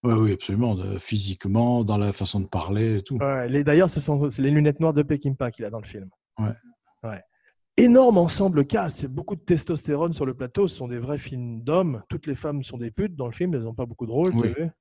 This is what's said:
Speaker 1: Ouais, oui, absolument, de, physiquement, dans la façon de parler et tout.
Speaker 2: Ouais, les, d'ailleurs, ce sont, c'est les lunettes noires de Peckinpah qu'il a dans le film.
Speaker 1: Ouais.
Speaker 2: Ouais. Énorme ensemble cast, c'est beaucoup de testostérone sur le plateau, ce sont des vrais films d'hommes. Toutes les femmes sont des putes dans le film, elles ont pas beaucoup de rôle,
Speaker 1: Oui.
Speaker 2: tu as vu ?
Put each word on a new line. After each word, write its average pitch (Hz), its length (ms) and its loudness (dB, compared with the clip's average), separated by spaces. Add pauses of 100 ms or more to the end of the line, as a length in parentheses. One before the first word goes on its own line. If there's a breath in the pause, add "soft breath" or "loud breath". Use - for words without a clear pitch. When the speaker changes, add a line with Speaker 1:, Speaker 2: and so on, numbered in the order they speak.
Speaker 1:
Ouais, 120 120 2
oui, 110 180 4
absolument, 107 420 0
de, 95 240 -6
physiquement, 110 840 0
dans 104 140 0
la 101 140 0
façon 98 280 -4
de 92 60 -6
parler 104 520 -2
et 95 40 -4
tout. 131 160 -8
Speaker 2:
Ouais, 135 300 -2
les, 143 160 0
d'ailleurs, 156 260 6
ce 156 100 -2
sont, 143 300 0
c'est 120 120 -8
les 139 80 4
lunettes 147 300 4
noires 160 140 2
de 147 80 4
Peckinpah 139 480 -2
qu'il 113 160 -10
a 104 40 -8
dans 110 100 -10
le 101 60 -18
film. 95 220 -16 (300)
Speaker 1:
Ouais. 107 160 -2 (500)
Speaker 2:
Ouais. 107 160 -10 (560)
Énorme 240 420 8
ensemble 170 480 2
cast, 196 320 -2
c'est 139 140 -6
beaucoup 170 240 -6
de - 60 -16
testostérone 160 720 0
sur 143 140 -4
le 127 80 -4
plateau, 131 340 -2
ce - 80 -8
sont 127 120 -10
des 120 100 -6
vrais 139 200 -6
films 120 440 -10
d'hommes. 147 460 0
Toutes - 180 -8
les 143 80 -4
femmes 147 280 -6
sont 123 160 -12
des 117 120 -8
putes 190 240 -4
dans 135 120 -6
le 117 60 -8
film, 175 220 -2
elles 117 120 -4
ont 113 80 -10
pas 123 120 -6
beaucoup 117 200 -10
de 110 60 -10
rôle, 170 220 2
Speaker 1:
Oui. 113 200 2
Speaker 2:
tu 147 60 -6
as 165 40 -2
vu ? 160 60 -4 (100)